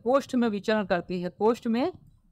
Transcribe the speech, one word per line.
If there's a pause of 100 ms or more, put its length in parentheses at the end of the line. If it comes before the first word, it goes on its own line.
कोष्ठ
में
विचरण
करती
है,
कोष्ठ
में (380)